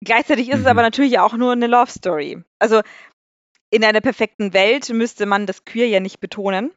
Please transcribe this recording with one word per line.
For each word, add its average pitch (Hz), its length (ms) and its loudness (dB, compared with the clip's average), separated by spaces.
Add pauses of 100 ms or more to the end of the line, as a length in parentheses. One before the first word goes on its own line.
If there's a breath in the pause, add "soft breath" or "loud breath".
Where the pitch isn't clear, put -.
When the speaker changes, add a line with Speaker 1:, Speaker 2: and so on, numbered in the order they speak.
Speaker 1:
Gleichzeitig 233 480 0
ist 269 100 -2
es 208 40 -4
Speaker 2:
Mhm. 254 60 4
Speaker 1:
aber 233 140 4
natürlich 240 360 2
auch 214 140 2
nur 247 180 0
eine 240 160 0
Love 240 240 2
Story. 156 520 -6 (160)
Also 220 220 2 (960 loud breath)
in 220 80 2
einer 214 180 2
perfekten 208 520 -4
Welt 214 360 2
müsste 226 360 -4
man 202 200 -2
das 185 200 -10
Queer 233 220 -2
ja 208 120 2
nicht 190 200 -10
betonen, 196 580 -6